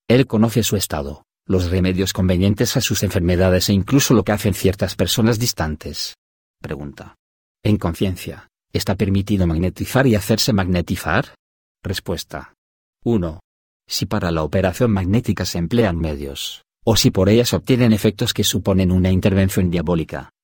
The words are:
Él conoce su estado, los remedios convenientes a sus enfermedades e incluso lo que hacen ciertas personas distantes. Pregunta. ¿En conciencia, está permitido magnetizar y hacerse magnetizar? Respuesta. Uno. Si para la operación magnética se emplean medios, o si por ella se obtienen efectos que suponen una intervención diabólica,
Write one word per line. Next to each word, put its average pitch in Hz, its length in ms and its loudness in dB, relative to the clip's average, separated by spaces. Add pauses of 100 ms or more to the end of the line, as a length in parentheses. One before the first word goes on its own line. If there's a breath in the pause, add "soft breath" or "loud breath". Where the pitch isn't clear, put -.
Él 131 180 4
conoce 113 360 2
su 104 140 0
estado, 73 480 -6 (220)
los 90 240 0
remedios 92 420 0
convenientes 98 640 2
a 127 40 0
sus - 220 -2
enfermedades 90 680 2
e 107 40 4
incluso 123 420 2
lo 101 100 4
que 110 80 0
hacen 104 220 0
ciertas - 400 -2
personas 110 440 0
distantes. - 760 -6 (460)
Pregunta. - 560 -12 (460)
¿En 104 140 2
conciencia, 90 720 -6 (240)
está 101 220 -2
permitido 98 520 0
magnetizar 90 600 0
y 117 80 4
hacerse 107 380 0
magnetizar? 92 840 -2 (480)
Respuesta. - 720 -8 (500)
Uno. 87 360 -2 (460)
Si - 200 -6
para 90 240 -2
la 80 120 0
operación 92 480 0
magnética 98 540 0
se 90 140 -6
emplean 90 400 0
medios, 71 640 -6 (220)
o 113 120 2
si 131 140 4
por 95 180 2
ella 113 160 6
se 101 120 -2
obtienen 120 360 2
efectos 107 400 0
que 104 120 -2
suponen 95 480 2
una 92 180 4
intervención 95 600 2
diabólica, 82 600 -4 (140)